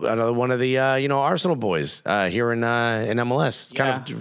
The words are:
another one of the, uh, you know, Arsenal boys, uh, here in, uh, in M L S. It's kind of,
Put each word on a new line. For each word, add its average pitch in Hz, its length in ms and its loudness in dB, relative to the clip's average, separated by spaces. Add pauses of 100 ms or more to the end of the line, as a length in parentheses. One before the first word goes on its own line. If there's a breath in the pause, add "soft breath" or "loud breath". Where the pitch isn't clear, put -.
another 117 320 0
one 123 180 0
of 123 80 0
the, 127 180 0
uh, 135 180 2
you 139 120 0
know, 139 140 0
Arsenal 170 340 2
boys, 90 500 -2
uh, 98 220 2
here 117 240 0
in, 117 140 0
uh, 117 440 0
in 113 100 0
M 120 120 0
L 139 100 0
S. - 260 0
It's - 60 -8
kind 135 160 0 (120)
of, - 80 -12 (120)